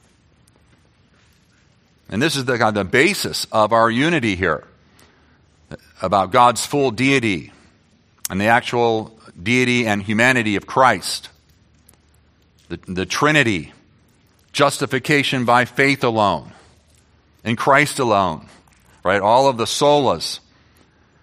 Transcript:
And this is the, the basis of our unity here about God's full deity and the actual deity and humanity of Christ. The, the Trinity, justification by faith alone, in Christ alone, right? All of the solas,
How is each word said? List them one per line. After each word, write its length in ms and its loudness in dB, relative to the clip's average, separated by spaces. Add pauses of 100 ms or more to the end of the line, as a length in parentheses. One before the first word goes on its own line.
(2000)
And 120 -4
this 140 0
is 100 -6
the, 260 0
the 140 -2
basis 640 0
of 220 2
our 180 4
unity 440 -2
here 280 -2 (1400)
about 300 0
God's 340 4
full 260 -2
deity 600 -2 (760)
and 120 -4
the 60 0
actual 680 0 (240)
deity 460 0
and 160 -2
humanity 540 0
of 100 -10
Christ. 640 0 (1400)
The, 80 -10 (100)
the 180 -6
Trinity, 680 -2 (800)
justification 920 -2
by 200 2
faith 380 -2
alone, 480 -2 (920)
in 120 -6
Christ 440 2
alone, 480 0 (560)
right? 180 2
All 260 4
of 100 0
the 80 -2
solas, 720 0 (840)